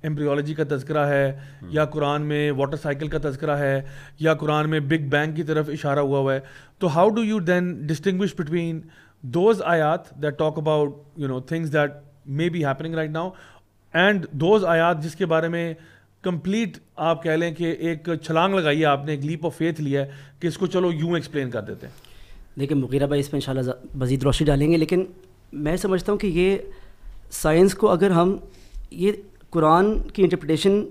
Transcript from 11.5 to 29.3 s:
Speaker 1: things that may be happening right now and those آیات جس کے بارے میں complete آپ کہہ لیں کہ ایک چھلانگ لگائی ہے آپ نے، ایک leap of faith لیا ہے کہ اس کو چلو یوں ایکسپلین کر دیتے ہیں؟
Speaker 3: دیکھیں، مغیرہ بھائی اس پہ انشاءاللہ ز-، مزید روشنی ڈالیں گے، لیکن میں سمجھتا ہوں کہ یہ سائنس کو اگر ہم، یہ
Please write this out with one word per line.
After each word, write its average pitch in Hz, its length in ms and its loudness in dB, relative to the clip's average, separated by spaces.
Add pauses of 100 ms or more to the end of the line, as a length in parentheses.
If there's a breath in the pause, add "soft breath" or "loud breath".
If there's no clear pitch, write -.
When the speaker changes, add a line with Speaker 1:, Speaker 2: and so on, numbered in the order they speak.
Speaker 1:
things 160 220 -4
that 147 120 4 (440)
may 160 180 -2
be 165 160 -4
happening 160 300 -4
right 156 200 -4
now 180 160 -6 (640 loud breath)
and 170 500 2
those 202 200 4
آیات 165 380 2
جس 165 120 -8
کے 190 100 -2
بارے 165 220 2
میں 170 260 -4 (480 soft breath)
complete 185 560 -2 (180)
آپ 160 280 0
کہہ 165 80 0
لیں 165 220 0
کہ 165 260 -4
ایک 160 300 -4 (140)
چھلانگ 175 320 2
لگائی 156 240 2
ہے 156 60 4
آپ 139 200 2
نے، 156 60 -4
ایک 143 100 -4
leap 156 160 -4
of 160 140 -4 (120)
faith 160 160 -2
لیا 139 260 -2
ہے 139 60 -16 (280 loud breath)
کہ 175 80 -4
اس - 100 -4
کو 190 100 -2
چلو 180 240 0
یوں 165 240 -2
ایکسپلین 139 340 -4
کر 117 120 -4
دیتے 107 260 -12
ہیں؟ - 60 -18 (680 soft breath)
Speaker 3:
دیکھیں، 143 180 0
مغیرہ 135 300 0
بھائی 143 120 2
اس 139 120 -4
پہ 147 60 -2
انشاءاللہ 131 240 -2
ز-، - 340 -6
مزید 127 280 0
روشنی 143 240 2
ڈالیں 147 240 4
گے، 170 60 4
لیکن 180 280 0 (480)
میں 151 240 -2
سمجھتا 190 340 0
ہوں 202 80 -2
کہ 107 80 -2
یہ 190 300 2 (760 soft breath)
سائنس 175 420 4
کو 208 160 2
اگر 190 220 4
ہم، 180 260 4 (540 soft breath)
یہ 202 200 0 (380)